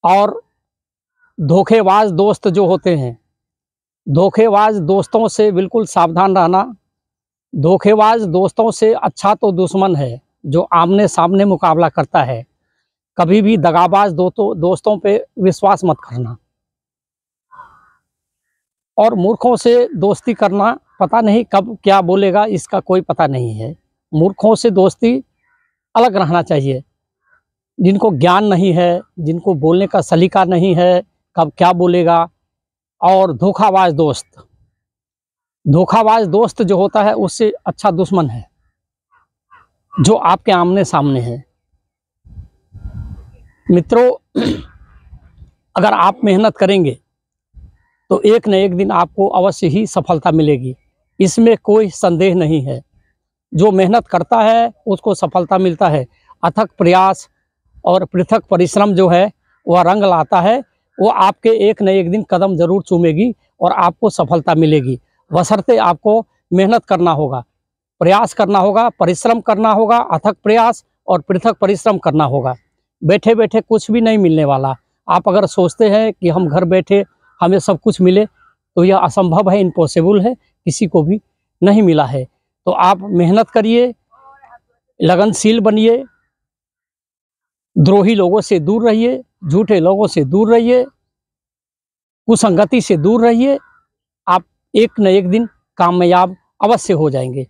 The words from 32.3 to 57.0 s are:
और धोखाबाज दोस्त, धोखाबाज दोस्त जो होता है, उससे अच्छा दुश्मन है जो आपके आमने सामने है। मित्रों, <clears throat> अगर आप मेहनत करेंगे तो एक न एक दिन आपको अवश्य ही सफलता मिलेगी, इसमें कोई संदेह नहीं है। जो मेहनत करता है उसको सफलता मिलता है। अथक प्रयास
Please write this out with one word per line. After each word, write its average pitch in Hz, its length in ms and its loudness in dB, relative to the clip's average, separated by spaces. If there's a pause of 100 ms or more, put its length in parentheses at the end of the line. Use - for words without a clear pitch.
और 190 320 2
धोखाबाज 190 600 0
दोस्त, 147 340 -2 (1400)
धोखाबाज 214 600 2
दोस्त 208 360 -2
जो 190 140 0
होता 202 260 0
है, 214 120 0
उससे 208 380 -2 (140)
अच्छा 208 240 -2
दुश्मन 170 380 -2
है 113 180 -12 (1500)
जो 196 200 2
आपके 196 380 0
आमने 180 320 0
सामने 143 360 -2
है। 120 240 -10 (2250)
मित्रों, 233 440 2 (260)
<clears throat> 233 100 -4 (1300)
अगर - 160 0
आप 190 320 0
मेहनत 202 320 2
करेंगे 185 420 0 (1120)
तो 185 160 0
एक 214 220 2
न 202 60 0
एक 190 220 0
दिन 190 160 -2
आपको 185 360 -2
अवश्य 185 380 -2
ही 190 200 0
सफलता 170 460 -2
मिलेगी, 143 420 0 (460)
इसमें 220 380 2
कोई 214 320 0
संदेह 175 440 0
नहीं 160 280 0
है। 131 200 -10 (680)
जो 185 180 2
मेहनत 190 360 0
करता 226 340 -2
है 226 320 0 (140)
उसको 196 280 -4
सफलता 180 440 -2
मिलता 185 300 0
है। 143 180 -2 (360)
अथक 180 360 -2
प्रयास 185 500 2 (560)